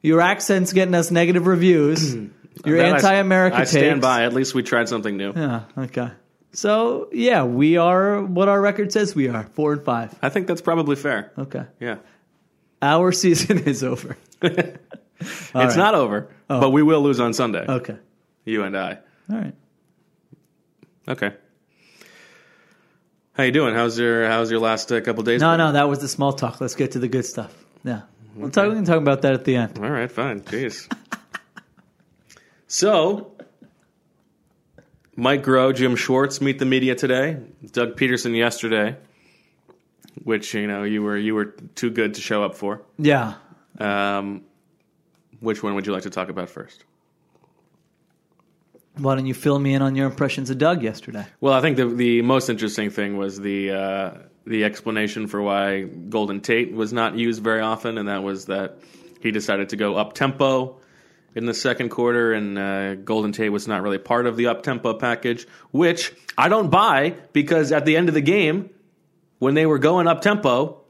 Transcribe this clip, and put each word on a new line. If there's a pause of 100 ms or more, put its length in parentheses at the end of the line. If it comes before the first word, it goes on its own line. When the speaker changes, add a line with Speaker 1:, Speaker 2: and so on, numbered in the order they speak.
Speaker 1:
Your
accent's
getting
us
negative
reviews.
Speaker 2:
<clears throat>
Speaker 1:
Your
Speaker 2:
That
I
s-,
Speaker 1:
anti-America
Speaker 2:
I
stand
Speaker 1:
takes.
Speaker 2:
by.
At
least
we
tried
something
new.
Speaker 1:
Yeah, (160)
okay. (420)
So,
yeah,
we
are
what
our
record
says
we
are, (100)
four
and
five.
Speaker 2:
I
think
that's
probably
fair.
Speaker 1:
Okay. (160)
Speaker 2:
Yeah. (840)
Speaker 1:
Our
season
<laughs>
is
over. (240)
Speaker 2:
<laughs>
It's
Speaker 1:
All
right.
Speaker 2:
not
over, (200)
Speaker 1:
Oh.
Speaker 2:
but
we
will
lose
on
Sunday.
Speaker 1:
Okay. (500)
Speaker 2:
You
and
I. (320)
Speaker 1:
All
right. (1500)
Speaker 2:
Okay. (2000)
How
you
doing?
How's
your,
how's
your
last,
uh,
couple
days
Speaker 1:
No,
Speaker 2:
been?
Speaker 1:
no,
that
was
the
small
talk.
Let's
get
to
the
good
stuff. (320)
Yeah. (340)
We'll
Speaker 2:
Okay.
Speaker 1:
talk,
we
can
talk
about
that
at
the
end.
Speaker 2:
All
right,
fine.
Jeez.
<laughs> (1700)
So, (1800)
Mike
Groh,
Jim
Schwartz
meet
the
media
today. (340)
Doug
Peterson
yesterday, (1300)
which,
you
know,
you
were,
you
were
too
good
to
show
up
for. (160)
Speaker 1:
Yeah. (460)
Speaker 2:
Um, (960)
which
one
would
you
like
to
talk
about
first? (2250)
Speaker 1:
Why
don't
you
fill
me
in
on
your
impressions
of
Doug
yesterday? (140)
Speaker 2:
Well,
I
think
the,
the
most
interesting
thing
was
the,
uh, (340)
the
explanation
for
why
Golden
Tate
was
not
used
very
often,
and
that
was
that (420)
he
decided
to
go
up-tempo (600)
in
the
second
quarter,
and,
uh,
Golden
Tate
was
not
really
part
of
the
up-tempo
package, (240)
which (260)
I
don't
buy, (160)
because
at
the
end
of
the
game, (680)
when
they
were
going
up-tempo